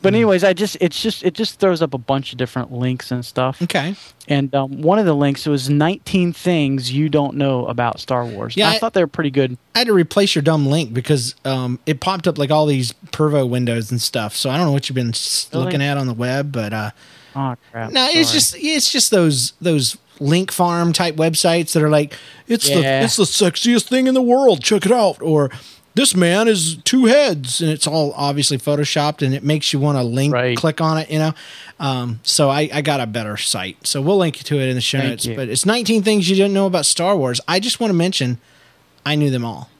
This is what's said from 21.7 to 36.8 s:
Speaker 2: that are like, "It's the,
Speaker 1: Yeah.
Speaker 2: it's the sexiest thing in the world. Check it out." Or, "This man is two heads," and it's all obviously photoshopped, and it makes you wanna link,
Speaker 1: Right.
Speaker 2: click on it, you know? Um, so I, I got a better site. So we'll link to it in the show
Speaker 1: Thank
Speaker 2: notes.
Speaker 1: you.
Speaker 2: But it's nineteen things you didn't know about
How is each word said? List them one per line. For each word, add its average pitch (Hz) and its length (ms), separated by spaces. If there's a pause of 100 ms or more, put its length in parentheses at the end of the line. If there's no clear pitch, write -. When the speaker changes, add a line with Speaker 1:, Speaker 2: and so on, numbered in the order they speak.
Speaker 2:
that 160 100
are 151 60
like, 151 240 (340)
"It's 233 220
the, 139 120
Speaker 1:
Yeah. 135 220
Speaker 2:
it's 226 120
the 208 80
sexiest 208 640
thing 254 200
in 262 60
the 262 80
world. 240 420
Check 202 220
it 196 60
out." 214 300
Or, 147 280 (460)
"This 262 200
man 180 340
is 165 340
two 262 220
heads," 208 560
and 160 100
it's 147 160
all 151 300
obviously 143 400
photoshopped, 147 640
and 131 120
it 135 100
makes 151 280
you 147 80
wanna 143 240
link, 135 300
Speaker 1:
Right. 123 240
Speaker 2:
click 160 240
on 160 160
it, 160 120
you 156 100
know? 156 140 (460)
Um, 123 440
so - 260
I, 147 240
I 151 80
got 143 180
a 120 80
better 107 300
site. - 500
So 139 140
we'll 185 160
link 170 200
to 147 220
it 131 80
in 127 80
the 123 60
show - 160
Speaker 1:
Thank 135 140
Speaker 2:
notes. 117 140
Speaker 1:
you. 117 100
Speaker 2:
But 127 140
it's 123 160
nineteen 220 380
things 202 260
you 196 60
didn't 196 180
know 196 120
about 180 200